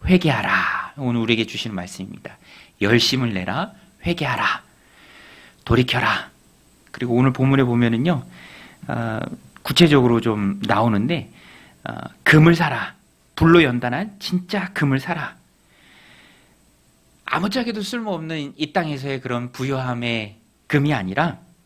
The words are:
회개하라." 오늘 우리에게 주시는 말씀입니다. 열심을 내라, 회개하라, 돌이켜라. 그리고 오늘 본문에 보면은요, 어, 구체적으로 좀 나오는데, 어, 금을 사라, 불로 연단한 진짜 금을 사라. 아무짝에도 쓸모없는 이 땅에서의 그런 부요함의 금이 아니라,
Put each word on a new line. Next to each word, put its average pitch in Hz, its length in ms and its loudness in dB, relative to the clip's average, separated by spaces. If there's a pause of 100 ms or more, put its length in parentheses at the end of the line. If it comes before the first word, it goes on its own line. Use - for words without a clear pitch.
회개하라." - 920 0
오늘 120 220 -2
우리에게 113 260 0
주시는 107 280 -10
말씀입니다. - 640 -12 (420)
열심을 117 540 2
내라, 98 380 -4 (340)
회개하라, 156 560 -4 (1000)
돌이켜라. - 680 0 (600)
그리고 123 220 -4
오늘 127 180 4
본문에 135 320 2
보면은요, 120 600 0 (640)
어, 117 320 -6 (420)
구체적으로 131 580 4
좀 104 440 -2
나오는데, 110 680 0 (500)
어, - 120 -10 (280)
금을 156 320 8
사라, 147 400 -4 (400)
불로 165 300 6
연단한 123 560 -2
진짜 185 520 -4
금을 135 280 0
사라. 165 340 -8 (1900)
아무짝에도 214 580 -4
쓸모없는 165 760 -6
이 151 160 -6
땅에서의 139 480 -4
그런 123 300 -6
부요함의 120 880 -4 (320)
금이 147 260 2
아니라, 113 440 -2 (280)